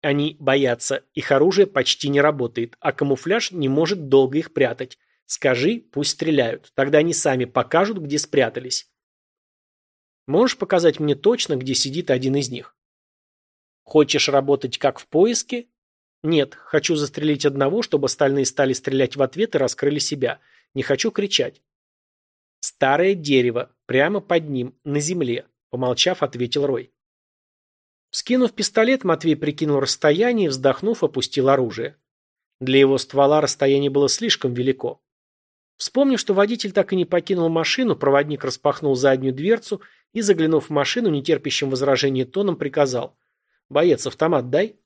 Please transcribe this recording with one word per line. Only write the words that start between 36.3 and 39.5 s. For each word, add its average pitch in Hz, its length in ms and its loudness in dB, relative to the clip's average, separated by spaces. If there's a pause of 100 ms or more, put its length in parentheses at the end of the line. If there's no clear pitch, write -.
водитель 208 380 0
так 196 220 0
и - 20 0
не 180 80 0
покинул 170 460 0
машину, 165 480 0
проводник 139 480 0
распахнул 139 500 -2
заднюю 131 380 2
дверцу 196 480 -2 (320)